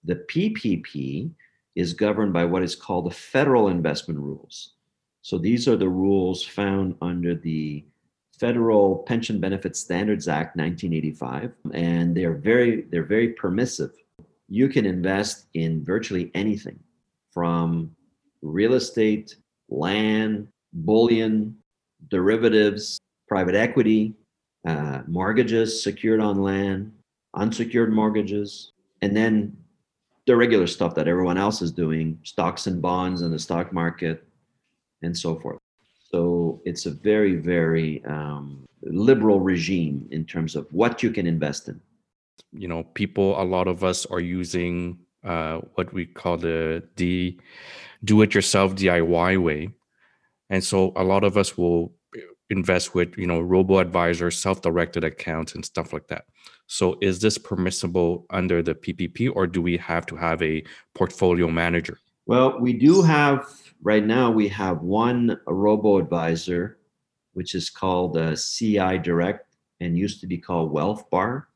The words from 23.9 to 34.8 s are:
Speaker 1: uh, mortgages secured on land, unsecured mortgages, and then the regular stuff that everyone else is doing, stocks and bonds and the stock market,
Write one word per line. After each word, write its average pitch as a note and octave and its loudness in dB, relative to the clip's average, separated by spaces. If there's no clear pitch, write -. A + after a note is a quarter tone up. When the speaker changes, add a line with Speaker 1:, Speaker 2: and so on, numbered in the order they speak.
Speaker 1:
uh, D2 -4
mortgages A2 0
secured A2 0
on G2+ 2
land, G2 -2
unsecured A2+ 0
mortgages, G#2 -2
and G2+ 0
then G#2+ 2
the B2+ 8
regular A#2 4
stuff E2+ -2
that D#2 0
everyone F2+ 2
else G#2 0
is E2 -2
doing, D#2+ -2
stocks - -4
and F2 -4
bonds F2+ -2
and E2 -2
the D#2 -4
stock E2+ -4
market, E2 -4